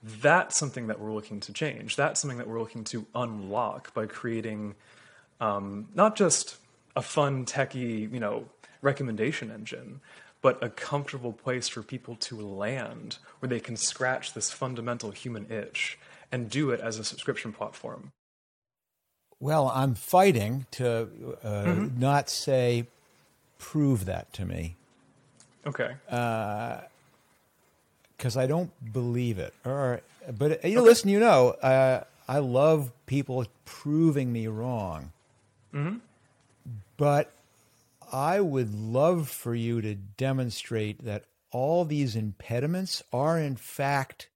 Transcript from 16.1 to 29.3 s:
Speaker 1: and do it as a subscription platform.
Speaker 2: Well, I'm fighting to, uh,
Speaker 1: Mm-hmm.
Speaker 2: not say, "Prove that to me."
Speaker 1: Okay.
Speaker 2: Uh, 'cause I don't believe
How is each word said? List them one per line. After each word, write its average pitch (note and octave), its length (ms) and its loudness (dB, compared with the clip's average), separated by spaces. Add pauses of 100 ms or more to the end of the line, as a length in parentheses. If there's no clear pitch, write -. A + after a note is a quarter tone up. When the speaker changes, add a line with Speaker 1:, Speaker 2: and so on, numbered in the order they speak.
Speaker 1:
and B2 200 -4
do C#3 200 0
it A#2 100 0
as A2 180 -6
a A2 60 -8
subscription - 480 -6
platform. - 600 -10 (1300)
Speaker 2:
Well, C#3+ 340 2
I'm C3 200 4
fighting C3 760 4
to, A#2 360 0 (340)
uh, A2+ 60 -6 (160)
Speaker 1:
Mm-hmm. E3+ 340 0
Speaker 2:
not C#3 320 4
say, B2 560 2 (720)
"Prove C3+ 460 2
that F#2 300 -6
to F#2 100 -6
me." E2+ 320 -6 (920)
Speaker 1:
Okay. C3 300 -4 (120)
Speaker 2:
Uh, A#2 720 -2 (1400)
'cause A#2+ 180 -2
I C3 100 2
don't E3+ 240 0 (220)
believe A#2+ 460 -2